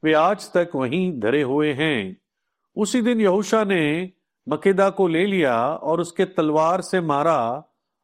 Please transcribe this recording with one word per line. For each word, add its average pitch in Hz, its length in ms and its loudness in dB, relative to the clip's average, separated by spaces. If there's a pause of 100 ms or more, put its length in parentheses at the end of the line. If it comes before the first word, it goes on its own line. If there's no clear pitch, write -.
वे 156 100 2
आज 175 400 0
तक 175 220 0
वहीं 143 440 -2
धरे 120 220 0
हुए 143 320 0
हैं। 127 440 -4 (600)
उसी 214 240 0
दिन 226 200 0
यहोशू 208 420 2
ने 180 480 -2 (380)
मकेदा 190 400 2
को 190 180 0
ले 165 180 2
लिया 135 420 2
और 160 340 -2
उसके 175 240 -2
तलवार 160 560 0
से 185 200 -2
मारा 147 600 0 (400)